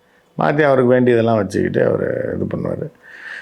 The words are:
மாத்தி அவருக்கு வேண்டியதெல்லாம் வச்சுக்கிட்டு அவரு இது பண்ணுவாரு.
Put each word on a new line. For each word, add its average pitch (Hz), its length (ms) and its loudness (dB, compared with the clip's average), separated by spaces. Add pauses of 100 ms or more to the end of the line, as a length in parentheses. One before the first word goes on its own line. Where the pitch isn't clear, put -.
(380)
மாத்தி 151 300 2
அவருக்கு 127 260 4
வேண்டியதெல்லாம் 117 460 2
வச்சுக்கிட்டு 95 460 -2
அவரு - 220 -2 (260)
இது - 180 -4
பண்ணுவாரு. - 340 -6 (560)